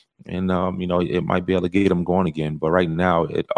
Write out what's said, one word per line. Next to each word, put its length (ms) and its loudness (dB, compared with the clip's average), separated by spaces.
And, 220 -4
um, 300 -2
you 80 -4
know, 140 2
it 240 -2
might 200 -2
be 60 0
able 120 2
to 60 -2
get 220 2
him 140 0
going 200 2
again. 300 -4
But 160 -2
right 180 2
now, 340 2
it 240 -4